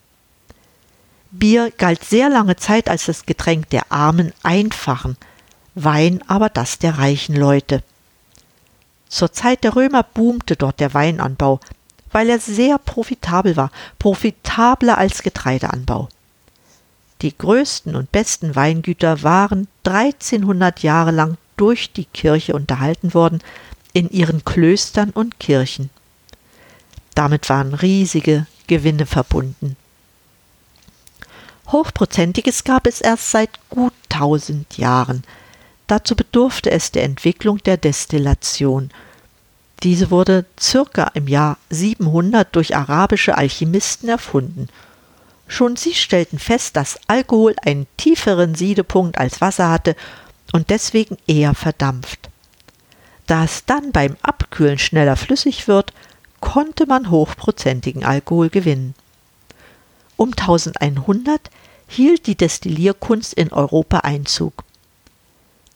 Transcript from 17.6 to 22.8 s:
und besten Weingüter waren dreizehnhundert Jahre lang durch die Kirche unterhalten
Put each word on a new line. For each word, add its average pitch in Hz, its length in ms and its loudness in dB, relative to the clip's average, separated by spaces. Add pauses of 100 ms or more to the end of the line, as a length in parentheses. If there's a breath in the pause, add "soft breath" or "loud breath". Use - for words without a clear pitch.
und 135 160 -4
besten 175 440 -2
Weingüter 160 680 0
waren 190 440 2 (140)
dreizehnhundert 196 1000 0
Jahre 165 300 2
lang 160 260 0 (200)
durch 220 340 0
die 185 140 -8
Kirche 160 480 0
unterhalten 147 600 -2